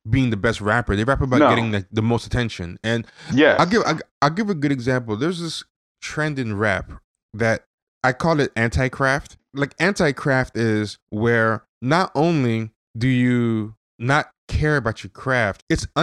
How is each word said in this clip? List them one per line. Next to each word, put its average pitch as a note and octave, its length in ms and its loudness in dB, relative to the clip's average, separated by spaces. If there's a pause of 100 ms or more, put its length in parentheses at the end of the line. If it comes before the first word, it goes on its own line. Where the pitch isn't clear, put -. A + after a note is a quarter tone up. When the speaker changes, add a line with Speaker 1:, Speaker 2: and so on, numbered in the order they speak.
Speaker 1:
being B2+ 220 2
the G#2+ 60 -2
best A2 220 -2
rapper. G#2+ 360 0
They G#2 80 2
rap C3 180 0
about B2+ 180 0
Speaker 2:
No. C#3 100 6
Speaker 1:
getting A2+ 200 2
the, G2+ 220 -4
the G#2+ 100 -2
most A#2 240 0
attention. G#2+ 580 -6
And A2+ 220 -2 (260)
Speaker 2:
Yes. C#3 280 6
Speaker 1:
I'll E3+ 80 4
give, G3 180 2
I'll, D#3 140 -2 (240)
I'll D3 80 4
give G3+ 180 -4
a G3 60 -2
good C#3+ 160 -2
example. B2 440 -2
There's E3 240 -4
this E3 240 -10 (380)
trend D3+ 380 -6
in A2 180 -4
rap G2 340 -2 (440)
that A2+ 300 0 (380)
I B2+ 80 2
call E3 280 0
it C3 160 0
anti-craft. C3 840 -2 (160)
Like, C#3 260 -4
anti-craft C#3+ 800 0
is G#2+ 400 -2 (140)
where A2+ 520 2 (160)
not D#3 360 0
only B2+ 560 0 (260)
do A#2+ 100 0
you A#2+ 680 0 (240)
not C3 320 0 (160)
care D3+ 300 0
about A2+ 260 -4
your F#2 80 -14
craft, A#2+ 580 -2
it's - 160 0 (180)